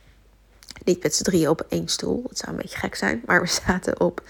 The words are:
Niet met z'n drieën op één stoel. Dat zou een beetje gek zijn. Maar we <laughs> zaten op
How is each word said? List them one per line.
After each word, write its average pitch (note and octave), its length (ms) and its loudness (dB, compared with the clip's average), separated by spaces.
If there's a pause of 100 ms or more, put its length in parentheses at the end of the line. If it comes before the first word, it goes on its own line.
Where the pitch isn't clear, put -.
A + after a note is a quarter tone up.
(840)
Niet F3+ 200 2
met D3+ 120 2
z'n - 80 0
drieën D#3+ 260 4
op D#3+ 200 2
één E3+ 180 -2
stoel. D3+ 400 -2
Dat - 100 -16
zou - 140 -8
een E3+ 100 -6
beetje - 160 -10
gek - 180 -6
zijn. A3+ 300 -2
Maar F3+ 160 4
we F#3 60 0 (100)
<laughs> - 80 -8
zaten - 340 0
op F3 300 0